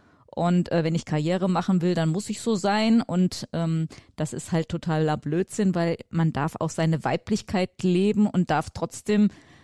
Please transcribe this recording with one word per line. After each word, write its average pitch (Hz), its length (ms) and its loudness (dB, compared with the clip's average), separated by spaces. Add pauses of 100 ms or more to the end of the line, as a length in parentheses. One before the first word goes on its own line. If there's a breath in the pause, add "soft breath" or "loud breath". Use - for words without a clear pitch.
(280 loud breath)
Und, 175 440 0
äh, 165 120 2
wenn 165 120 0
ich 165 100 -4
Karriere 175 440 0
machen 180 320 2
will, 180 140 2
dann 160 140 2
muss 180 200 -2
ich 214 120 -8
so 226 140 0
sein. 214 460 4
Und, - 520 0
ähm, 165 340 -2 (280 loud breath)
das - 180 -4
ist - 180 -10
halt 165 180 0
totaler 156 480 0
Blödsinn, 185 580 -2
weil 170 220 0 (120)
man 165 240 0
darf 147 260 -2
auch 160 120 -2
seine 160 320 0
Weiblichkeit 185 800 -4
leben 196 440 2
und - 220 0
darf 156 220 -2
trotzdem, 208 580 0 (340 loud breath)